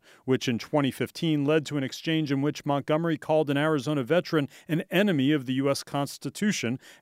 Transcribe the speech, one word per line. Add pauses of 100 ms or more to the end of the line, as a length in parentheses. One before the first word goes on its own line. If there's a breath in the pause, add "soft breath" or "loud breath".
(240 soft breath)
which
in
twenty
fifteen
led
to
an
exchange
in
which
Montgomery
called
an
Arizona
veteran (220 loud breath)
an
enemy
of
the
U
S
Constitution (220 loud breath)